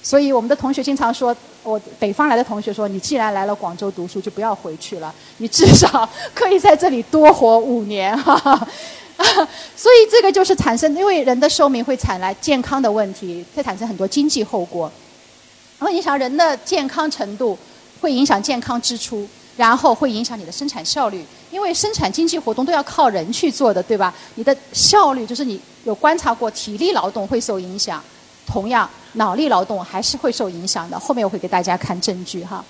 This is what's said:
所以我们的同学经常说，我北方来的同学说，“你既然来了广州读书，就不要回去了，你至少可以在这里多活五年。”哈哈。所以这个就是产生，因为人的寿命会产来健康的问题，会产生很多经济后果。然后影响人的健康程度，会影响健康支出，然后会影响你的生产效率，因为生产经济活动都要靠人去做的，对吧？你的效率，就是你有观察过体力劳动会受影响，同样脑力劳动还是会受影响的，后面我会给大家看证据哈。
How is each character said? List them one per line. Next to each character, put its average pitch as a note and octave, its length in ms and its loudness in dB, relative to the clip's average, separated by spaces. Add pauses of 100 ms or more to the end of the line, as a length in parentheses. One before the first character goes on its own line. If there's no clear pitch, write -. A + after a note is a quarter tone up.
所 C#4 180 4
以 C#4 120 2
我 B3 80 2
们 A#3 80 -8
的 C#4+ 60 2
同 C4+ 180 -2
学 C#4 120 -2
经 C#4 120 -2
常 B3 160 0
说， A#3+ 240 -2 (280)
我 A3 120 -4 (220)
北 G3+ 140 -2
方 D4 160 0
来 A#3 80 2
的 B3 80 2
同 G#3 180 -6
学 G#3 100 -6
说 G#3 140 -4
，“你 G3 140 -6
既 C#4+ 160 -4
然 G#3+ 180 -2
来 G3 100 -2
了 G3+ 80 -2
广 F#3 240 -8
州 G3 140 -6
读 F3+ 160 -10
书， F#3+ 140 -8
就 G3+ 100 -8
不 G3 100 -12
要 A3 140 -4
回 D#3+ 220 -12
去 F3 240 -12
了， D#3+ 120 -12 (260)
你 A3+ 100 -6
至 F4+ 260 4
少 C4 340 4 (240)
可 A4 160 0
以 F#4 120 4
在 D#4 160 8
这 C#4+ 140 2
里 A#3+ 140 -2
多 D4+ 280 8
活 A3+ 260 6
五 A#3+ 260 0
年。” G3+ 380 -2
哈 - 140 6
哈。 C4+ 320 2 (1040)
所 - 160 4
以 A4+ 180 10
这 A4+ 140 6
个 G4 80 6
就 F#4+ 140 2
是 F#4+ 100 2
产 A#3+ 240 0
生， D4+ 160 2
因 F4+ 100 -2
为 F4 200 2
人 B3+ 160 2
的 D4 80 4
寿 D4+ 200 4
命 A#3+ 160 0
会 B3+ 120 -2
产 G3 240 -4
来 F#3+ 140 -4
健 C4+ 280 0
康 C4+ 180 -2
的 A3+ 120 2
问 G#3 220 -2
题， F3 300 -10 (120)
会 D4+ 80 -4
产 G3 120 -6
生 A3 120 -8
很 G3+ 80 -8
多 F#3+ 100 -2
经 C#4+ 220 0
济 A#3+ 160 -2
后 G3 220 -4
果。 E3 220 -6 (920)
然 D#4 80 -2
后 G4+ 40 0
影 F4 80 0
响 C#4 160 -2
人 C4 200 -4
的 D#4+ 220 2
健 - 280 -4
康 D#4 240 -4
程 G3+ 260 -10
度， G#3 220 -4 (420)
会 D4+ 120 0
影 B3+ 120 2
响 G3+ 160 0
健 B3 200 -4
康 A#3+ 200 -6
支 A#3+ 160 -6
出， G#3 300 -8 (300)
然 A#3 200 4
后 B3+ 160 2
会 C4 160 0
影 A3+ 160 -4
响 A#3 140 -8
你 F#3 60 -14
的 E3+ 80 -14
生 C#4+ 160 -8
产 E3+ 160 -10
效 B3+ 240 -2
率， F#3 160 -8 (260)
因 F#4 100 -8
为 F4+ 140 -2
生 G#4+ 180 -2
产 G3 200 -2
经 E4 160 0
济 E4+ 100 -2
活 A3 160 -4
动 B3+ 100 -2
都 E4+ 80 -2
要 D4 120 2
靠 C#4+ 240 2
人 F#3+ 240 -2
去 D4+ 180 -2
做 A#3 240 2
的， F3+ 80 -2
对 G#3+ 160 -2
吧？ F#3 160 0 (220)
你 A3+ 80 -10
的 C#4 120 2 (160)
效 F4 420 4
率， A#3+ 120 -6
就 A#3+ 80 -8
是 C4+ 100 -6
你 G#3 160 -6 (220)
有 A3+ 100 -4
观 D4+ 240 2
察 C4+ 160 -2
过 A#3 200 -4
体 - 260 -10
力 F#4 140 0
劳 G3 180 -2
动 G3+ 160 -6
会 A#3 140 -2
受 G3+ 180 -4
影 F#3 180 -10
响， E3+ 240 -6 (460)
同 G3 220 -6
样 A#3 200 0 (280)
脑 G#3 180 0
力 D4 140 0
劳 F#3+ 160 2
动 F#3+ 200 -6
还 F#3+ 160 -8
是 - 160 -4
会 C4 160 -2
受 G#3+ 160 -4
影 F3 180 -10
响 E3+ 220 -6
的， E3+ 100 -8
后 B3+ 160 -4
面 A#3 100 -2
我 G3 40 -2
会 F#3+ 100 -6
给 F3+ 80 -8
大 F3+ 160 0
家 F3+ 140 -2
看 F3+ 240 -6
证 F3+ 240 -6
据 F3 200 -10
哈。 F#3 260 -14